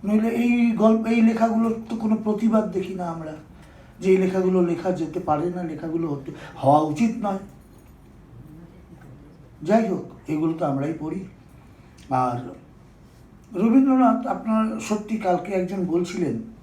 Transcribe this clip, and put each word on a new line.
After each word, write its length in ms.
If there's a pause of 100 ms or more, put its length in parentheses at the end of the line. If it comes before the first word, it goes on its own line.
নইলে 260
এই 420
গল্প, 340
এই 160
লেখাগুলোর 680
তো 60
কোনো 200
প্রতিবাদ 560
দেখি 220
না 120
আমরা, 300 (640)
যে 120
এই 60
লেখাগুলো 480
লেখা 260
যেতে 280
পারে 300
না, 140
লেখাগুলো 440
হতে, 240 (320)
হওয়া 160
উচিত 320 (100)
নয়। 160 (2250)
যাই 240
হোক, 180 (220)
এগুলো 260
তো 120
আমরাই 340
পড়ি। 200 (880)
আর 280 (1160)
রবীন্দ্রনাথ, 720
আপনার 520
সত্যি 380
কালকে 360
একজন 320
বলছিলেন 500 (280)